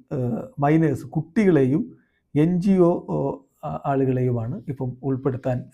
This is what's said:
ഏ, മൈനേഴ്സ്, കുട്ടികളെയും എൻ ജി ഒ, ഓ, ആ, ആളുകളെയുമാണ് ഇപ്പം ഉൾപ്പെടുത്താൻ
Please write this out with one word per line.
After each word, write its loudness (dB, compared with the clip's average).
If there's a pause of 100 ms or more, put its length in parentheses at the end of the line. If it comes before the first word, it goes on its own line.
(140)
ഏ, -4 (440)
മൈനേഴ്സ്, 2
കുട്ടികളെയും 2 (600)
എൻ 2
ജി 4
ഒ, 6 (220)
ഓ, -2 (500)
ആ, -8 (100)
ആളുകളെയുമാണ് -2
ഇപ്പം -8
ഉൾപ്പെടുത്താൻ -4